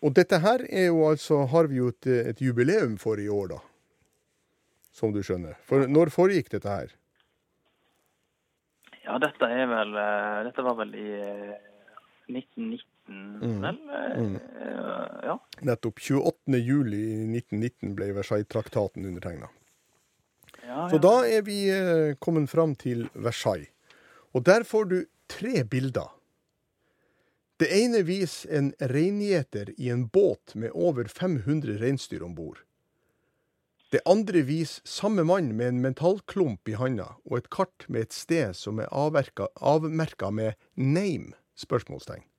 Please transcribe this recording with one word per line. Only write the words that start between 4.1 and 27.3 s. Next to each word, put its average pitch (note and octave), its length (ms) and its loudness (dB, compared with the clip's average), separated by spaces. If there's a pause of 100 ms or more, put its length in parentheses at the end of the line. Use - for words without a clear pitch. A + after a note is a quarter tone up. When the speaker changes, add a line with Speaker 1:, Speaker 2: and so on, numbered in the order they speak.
Speaker 1:
som A2 220 0
du G#2 100 -2
skjønner. F2 400 -4
For C3+ 240 4
når D3 240 6
foregikk F3+ 400 4
dette G2+ 180 -4
her? F2 220 -4 (2250)
Speaker 2:
Ja, A2 140 -4
dette C#3 280 0
er B2 200 0
vel, A2 320 0
eh, G#2 480 -2
dette B2 180 -6
var B2 140 0
vel G#2+ 160 -6
i, G#2+ 120 -10 (140)
eh, G2+ 340 -10 (720)
nitten A#2 420 -8
nitten, A#2 180 -12 (540)
Speaker 1:
Mm. A#2 180 -4
Speaker 2:
vel? F#3 180 -6 (120)
Eh, - 260 -4
Speaker 1:
Mm. G#2+ 240 -4 (840)
Speaker 2:
ja. E3+ 140 -4 (220)
Speaker 1:
Nettopp. A#2+ 380 -2
Tjueåttende C#3 640 0
juli A#2+ 360 0 (220)
i A2 40 -2
nitten A2+ 340 -4
nitten G#2 360 -4
ble G2 160 -4
Versailles-traktaten G#2 920 -2
undertegnet. F2+ 440 -10 (1160)
Speaker 2:
Ja, D3 240 -6
Speaker 1:
Så F3 60 2
Speaker 2:
ja. D#3 40 8
Speaker 1:
da A3 280 8
er A3 160 2
vi, G3+ 280 0
eh, E3+ 440 2
kommet D#3 340 0
fram D#3 280 2
til A#2+ 380 -4
Versailles. G#2 540 -2 (680)
Og B2+ 100 0
der G#3 180 8
får A3 260 0
du F3+ 160 2 (240)
tre G#3+ 360 -2
bilder. B2 460 -2 (1500)